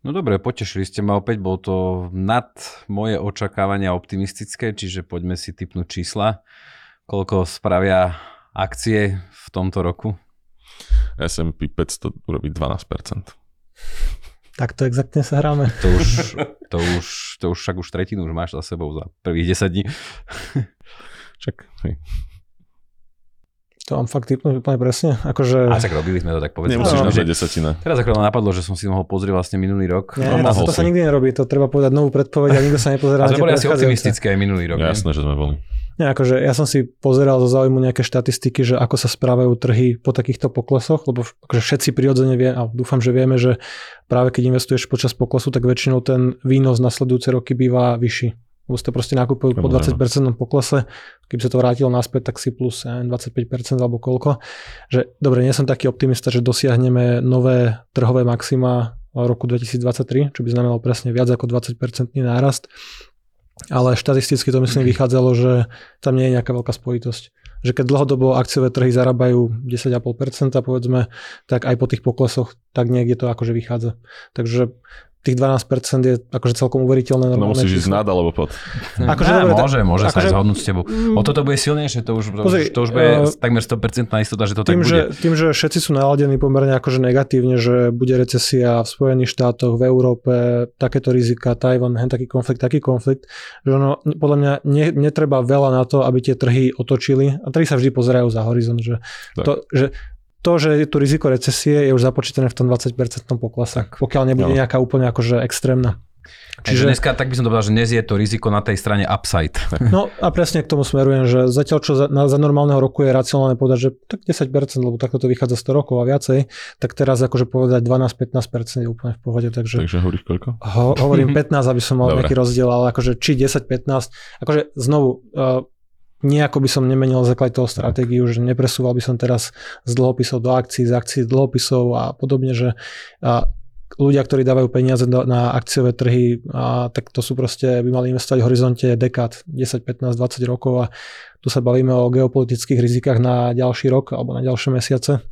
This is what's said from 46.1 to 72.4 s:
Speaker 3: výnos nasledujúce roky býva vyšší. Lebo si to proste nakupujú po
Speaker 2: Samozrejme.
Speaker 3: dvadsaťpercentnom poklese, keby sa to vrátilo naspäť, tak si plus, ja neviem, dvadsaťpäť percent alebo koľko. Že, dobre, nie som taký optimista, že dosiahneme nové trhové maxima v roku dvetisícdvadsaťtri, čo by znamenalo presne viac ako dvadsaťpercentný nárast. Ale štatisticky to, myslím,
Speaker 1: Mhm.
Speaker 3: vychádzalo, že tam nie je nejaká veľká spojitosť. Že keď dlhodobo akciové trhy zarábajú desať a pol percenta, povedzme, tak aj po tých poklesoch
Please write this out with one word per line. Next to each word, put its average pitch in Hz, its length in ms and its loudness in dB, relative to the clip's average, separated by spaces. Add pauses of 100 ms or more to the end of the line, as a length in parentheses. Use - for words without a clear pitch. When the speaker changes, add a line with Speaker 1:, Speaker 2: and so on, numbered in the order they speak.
Speaker 3:
výnos 131 360 2
nasledujúce 127 520 0
roky 123 240 -2
býva 123 420 2
vyšší. 117 380 -2 (320)
Lebo 127 80 -4
si 120 80 -6
to - 80 -4
proste 120 240 -4
nakupujú 127 400 0
po - 80 -2
Speaker 2:
Samozrejme. 127 100 2 (220)
Speaker 3:
dvadsaťpercentnom 127 400 0
poklese, 127 560 -2 (340)
keby - 140 -8
sa 120 100 -2
to 127 80 -2
vrátilo 123 320 2
naspäť, 123 400 -2
tak 123 80 -8
si - 140 -4
plus, 120 320 -6
ja 120 100 -8
neviem, 123 160 -6
dvadsaťpäť 120 380 -6
percent 127 320 -4
alebo 120 180 0
koľko. 127 460 -2 (460)
Že, 123 120 2 (160)
dobre, 127 240 2
nie 127 140 2
som 143 100 0
taký 131 220 -2
optimista, 127 420 0
že 120 160 0
dosiahneme 123 800 2
nové 127 540 2 (120)
trhové 127 300 2
maxima 120 760 0 (100)
v 123 160 -4
roku 123 220 -2
dvetisícdvadsaťtri, 123 840 -2
čo 135 140 -8
by 120 80 -4
znamenalo 120 280 0
presne 120 300 -2
viac 120 220 0
ako 123 160 0
dvadsaťpercentný 120 760 -4
nárast. 127 460 0 (1040)
Ale 127 260 2
štatisticky 135 560 0
to, 127 100 2
myslím, 127 240 2
Speaker 1:
Mhm. 123 60 4
Speaker 3:
vychádzalo, 127 420 2
že 123 200 2 (460)
tam 131 140 -2
nie 131 160 2
je 127 60 2
nejaká 123 180 -2
veľká 120 200 -4
spojitosť. 120 500 -6 (400)
Že 123 100 0
keď 131 140 0
dlhodobo 131 480 2
akciové 127 340 2
trhy 127 220 2
zarábajú 123 720 2
desať 123 320 -2
a 120 40 -2
pol 120 120 -6
percenta, 135 480 -2
povedzme, 123 480 0 (380)
tak 123 180 -2
aj 123 100 2
po 123 120 0
tých - 160 -4
poklesoch 120 500 -2 (180)